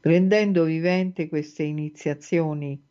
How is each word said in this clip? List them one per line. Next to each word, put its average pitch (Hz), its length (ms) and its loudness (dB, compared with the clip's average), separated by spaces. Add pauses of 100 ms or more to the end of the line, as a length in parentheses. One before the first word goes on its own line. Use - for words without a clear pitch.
rendendo 185 640 4
vivente 175 640 -2
queste 151 360 -6
iniziazioni 151 1160 -4 (100)